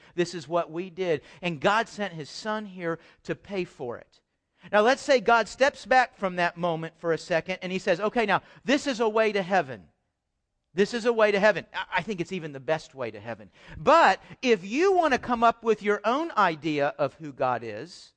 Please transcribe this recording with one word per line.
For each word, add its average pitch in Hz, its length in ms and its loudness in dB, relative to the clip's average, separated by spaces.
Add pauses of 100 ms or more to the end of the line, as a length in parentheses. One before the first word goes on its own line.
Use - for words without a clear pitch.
(160)
This 170 180 -2
is 156 140 -12
what 160 240 -2
we 180 180 -8
did. 170 320 -2 (200)
And 170 200 -6
God 208 260 2
sent 196 260 -8
his 156 160 -12
son 214 360 -8
here 175 340 -6 (240)
to 165 120 -6
pay 190 280 -8
for 120 340 -10
it. - 240 -20 (500)
Now, 208 100 6
let's 254 200 4
say 269 200 4
God 226 260 4
steps - 380 0
back 254 320 4
from 185 180 -4
that 175 220 0
moment 165 400 -4
for 165 160 -2
a 156 40 0
second 175 440 -4
and 180 100 -8
he 185 80 -4
says, 180 200 0
"Okay, 214 260 -2
now, 185 160 0 (240)
this 277 220 0
is 240 120 -2
a 226 80 2
way 220 240 2
to 196 100 -2
heaven. 156 420 -2 (880)
This 202 200 0
is 233 120 -4
a 240 80 4
way 214 180 4
to 202 80 2
heaven." 185 340 2
I, 190 260 -6
I - 20 0
think 208 180 -6
it's 165 140 -8
even 160 180 -8
the 135 80 -14
best 156 340 -4
way 127 180 -8
to 104 100 -16
heaven. 107 280 -12 (280)
But 220 440 4 (200)
if 220 240 2
you 311 280 2
want 320 200 2
to 233 60 0
come 233 260 0
up 233 180 0
with 220 180 0
your 208 220 0
own 294 320 0
idea 156 640 0
of 139 160 -2
who 151 180 -14
God 127 320 -2
is, 117 540 -12